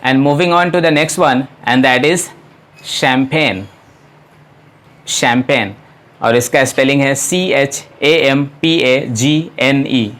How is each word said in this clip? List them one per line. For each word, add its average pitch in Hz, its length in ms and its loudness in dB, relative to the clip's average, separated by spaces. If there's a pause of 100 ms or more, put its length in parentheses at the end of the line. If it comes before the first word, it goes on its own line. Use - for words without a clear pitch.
And 131 180 2
moving 147 300 2
on 175 200 2
to 175 100 0
the 165 100 2
next 151 260 0
one, 135 300 0 (160)
and 127 220 2
that 127 200 2
is 175 240 0 (540)
champagne। 135 760 -2 (1500)
champagne, 123 640 0 (500)
और 117 140 2
इसका 123 300 2
स्पेलिंग 135 360 0
है 139 140 0
सी 180 260 -4 (100)
एच 139 320 -2 (200)
ए 143 80 4 (180)
एम 139 160 0 (160)
पी 165 180 0
ए 127 180 2 (100)
जी 127 280 0 (240)
एन 139 280 2
ई 113 320 -2